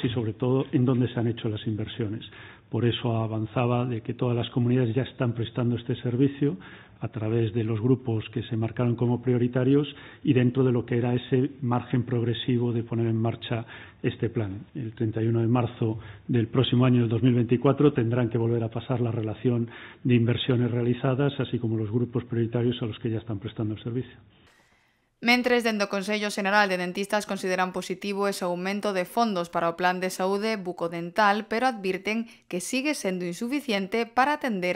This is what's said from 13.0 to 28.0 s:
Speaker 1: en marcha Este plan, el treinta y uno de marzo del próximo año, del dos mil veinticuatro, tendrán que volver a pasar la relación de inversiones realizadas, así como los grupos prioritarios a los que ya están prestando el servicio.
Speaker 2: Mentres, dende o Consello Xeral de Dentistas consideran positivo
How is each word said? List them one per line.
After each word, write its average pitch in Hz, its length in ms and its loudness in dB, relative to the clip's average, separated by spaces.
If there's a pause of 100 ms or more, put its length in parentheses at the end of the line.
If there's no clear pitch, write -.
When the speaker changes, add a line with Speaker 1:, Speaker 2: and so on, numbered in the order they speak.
Speaker 1:
en 113 100 2
marcha 113 480 -2 (460)
Este 117 180 -2
plan, 104 460 -6
el 120 240 -8
treinta 110 240 0
y 113 60 2
uno 113 120 4
de 113 60 2
marzo 113 520 0 (280)
del 117 220 2
próximo 127 360 4
año, 123 160 6
del 117 80 2
dos 113 140 0
mil 127 120 6
veinticuatro, 127 580 4
tendrán 117 360 2
que 117 100 -2
volver 113 260 2
a 113 40 -2
pasar 117 320 -4
la 117 120 -2
relación 113 580 0 (320)
de 123 120 4
inversiones 120 560 4
realizadas, 123 680 2
así 123 240 -2
como 110 160 0
los 107 140 -2
grupos 120 320 0
prioritarios 117 580 0
a 120 40 -4
los 104 120 -8
que 117 120 -4
ya 110 80 -2
están 107 200 -8
prestando 107 360 -6
el - 80 -12
servicio. 120 360 -8 (1000)
Speaker 2:
Mentres, 240 420 4
dende 214 220 2
o 202 80 -6
Consello 208 400 -2
Xeral 208 360 4
de 180 120 0
Dentistas 196 480 -2
consideran 185 480 0
positivo 196 500 -4